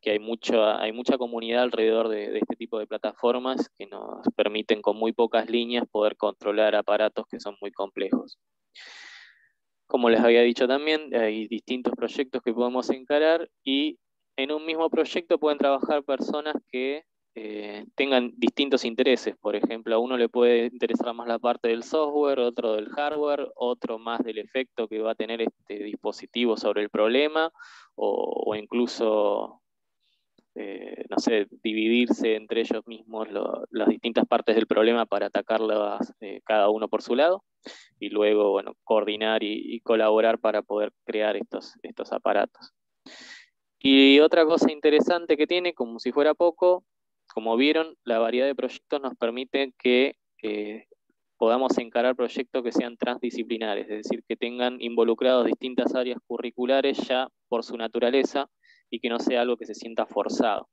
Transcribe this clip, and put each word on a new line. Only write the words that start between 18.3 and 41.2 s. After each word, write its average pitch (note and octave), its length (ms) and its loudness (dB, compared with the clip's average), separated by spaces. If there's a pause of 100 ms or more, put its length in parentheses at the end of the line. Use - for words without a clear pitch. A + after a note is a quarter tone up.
distintos C3+ 480 0
intereses. A#2+ 560 0
Por G#2 160 -4
ejemplo, A2+ 380 -4
a A2 40 2
uno B2+ 180 -2
le A#2 120 2
puede A#2+ 380 4
interesar A#2+ 480 -4
más A#2 120 -10
la A#2 120 -2
parte A#2+ 300 -2
del A#2 140 -2
software, D3 580 0
otro A#2 340 0
del G#2+ 160 -4
hardware, D3 680 -4
otro A#2+ 420 -4
más A#2 240 -6
del A2 160 -6
efecto A#2 480 -6
que A2 140 -6
va A2 120 -2
a - 20 -4
tener A2+ 260 -6
este G#2 420 -6
dispositivo G#2+ 720 -4
sobre G#2 260 0
el G#2 80 -4
problema, D3 600 2 (460)
o, - 500 -2
o G#2+ 80 -2
incluso, G#2+ 1080 -2 (920)
eh, G2 560 -12
no - 80 -2
sé, G#2+ 300 0 (140)
dividirse A2+ 720 2
entre A2 240 -4
ellos A2+ 260 -4
mismos A2 440 -12
lo, - 400 -4
las G#2+ 180 2
distintas A#2 380 0
partes A2+ 280 2
del A2 140 2
problema A2+ 380 4
para G2+ 200 -2
atacarlas, G#2+ 920 -2
eh, G2+ 240 -12
cada G#2+ 260 4
uno G#2+ 180 0
por G#2+ 140 -2
su A#2+ 140 -2
lado, F3 280 2 (540)
y G2+ 120 -8
luego, G#2 400 4
bueno, G2 240 -2 (100)
coordinar A2 580 0
y, G#2+ 320 -6
y A#2 60 -10
colaborar A2 580 4
para G#2+ 240 0
poder G#2 300 -4 (120)
crear G#2+ 320 -2